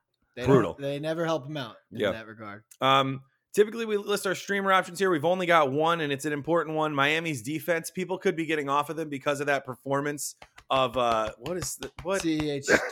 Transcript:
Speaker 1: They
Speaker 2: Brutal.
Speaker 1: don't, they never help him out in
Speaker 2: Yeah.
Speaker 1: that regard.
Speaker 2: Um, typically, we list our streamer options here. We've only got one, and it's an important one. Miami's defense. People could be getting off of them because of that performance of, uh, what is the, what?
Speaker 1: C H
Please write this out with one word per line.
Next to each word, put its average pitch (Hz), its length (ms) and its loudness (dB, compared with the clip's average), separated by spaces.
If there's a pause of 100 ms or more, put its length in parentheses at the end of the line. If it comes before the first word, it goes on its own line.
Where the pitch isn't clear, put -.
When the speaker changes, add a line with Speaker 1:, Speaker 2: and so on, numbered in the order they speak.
(360)
Speaker 1:
They 123 100 -4
Speaker 2:
Brutal. 117 260 6
Speaker 1:
don't, - 100 -12
they 139 180 -4
never 160 260 -2
help 160 200 -2
him 151 120 -8
out 113 180 -10 (160)
in 113 80 -10
Speaker 2:
Yeah. 101 120 2
Speaker 1:
that 110 160 -8
regard. 107 340 -14 (180)
Speaker 2:
Um, 135 420 2 (300)
typically, 220 320 2
we 214 120 -2
list 202 320 -2
our 175 80 0
streamer 196 360 0
options 180 280 2
here. 190 100 4
We've 151 140 2
only 180 200 2
got 160 280 4
one, 160 280 2
and 147 120 0
it's 135 120 -6
an 151 80 0
important 156 440 0
one. 156 180 0
Miami's 147 480 2
defense. 156 480 -4
People 180 260 -4
could 185 200 0
be 160 100 -2
getting 151 240 -2
off 143 200 2
of 156 60 -6
them 156 140 -6
because 143 300 -2
of 143 80 -2
that 139 180 0
performance 139 720 -4 (340)
of, 131 260 2
uh, 113 420 2
what 165 180 -6
is 151 200 -6
the, 131 140 -10 (140)
what? 190 180 0
Speaker 1:
C 156 260 0
H 143 160 -4 (280)